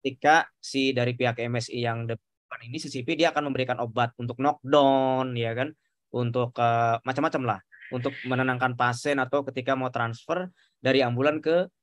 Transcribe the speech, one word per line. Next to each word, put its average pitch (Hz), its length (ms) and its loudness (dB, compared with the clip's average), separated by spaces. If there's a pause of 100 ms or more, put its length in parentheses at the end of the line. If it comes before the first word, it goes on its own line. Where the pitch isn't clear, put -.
ketika 147 560 2
si 135 400 -2
dari 123 160 2
pihak 120 320 0
M 120 160 -2
S - 80 -8
I 120 160 -4
yang 117 240 -4
depan - 560 -12
ini 123 160 -10
C 151 80 -12
C 135 160 -8
P, 165 160 -2
dia 165 100 4
akan 147 220 -2
memberikan 127 320 -2
obat 120 320 -2
untuk 120 240 -8
knockdown, 131 960 2
ya 113 160 -2
kan, 135 240 -4 (340)
untuk, 123 460 -2
eh, 117 480 2
macam-macam 143 420 0
lah, 101 140 -2 (320)
untuk 127 320 -4
menenangkan 127 560 0
pasien 131 400 0
atau 139 260 0
ketika 131 300 -2
mau 131 160 -4
transfer 123 560 -4 (320)
dari 131 240 4
ambulan 131 340 0
ke 165 300 0 (140)